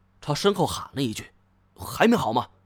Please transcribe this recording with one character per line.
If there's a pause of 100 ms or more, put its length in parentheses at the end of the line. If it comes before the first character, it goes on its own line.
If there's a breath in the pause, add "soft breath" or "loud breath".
(200)
朝
身
后
喊
了
一
句 (440)
：“还
没
好
吗？” (160)